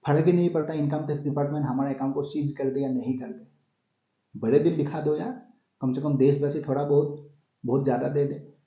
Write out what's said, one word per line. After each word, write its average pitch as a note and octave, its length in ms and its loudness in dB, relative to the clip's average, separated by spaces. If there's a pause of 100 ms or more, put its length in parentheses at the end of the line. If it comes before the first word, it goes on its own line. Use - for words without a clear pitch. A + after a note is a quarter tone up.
फर्क D3+ 200 4
ही F3 60 6
नहीं F3 180 4
पड़ता D#3+ 220 -2
इनकम D3 340 -2
टैक्स C#3+ 160 -4
डिपार्टमेंट C#3+ 440 -2
हमारे C3+ 280 -2
अकाउंट C3+ 200 -4
को C#3+ 80 -2
सीज C#3+ 340 -4
कर C3+ 140 -2
दे C3+ 100 -2
या C3+ 100 -2
नहीं B2+ 280 -2
कर B2 80 -10
दे। - 200 -14 (880)
बड़े A2+ 220 4
दिल E3 180 2
दिखा D3+ 240 -2
दो D3+ 160 0
यार, G#3+ 300 -8 (340)
कम B2+ 120 0
से C3 80 -2
कम C#3+ 160 0
देशवासी C#3+ 440 4
थोड़ा C3+ 240 -2
बहुत, C#3+ 460 0 (360)
बहुत B2+ 180 2
ज़्यादा B2+ 240 0
दे C#3+ 160 0
दे। - 280 -8 (140)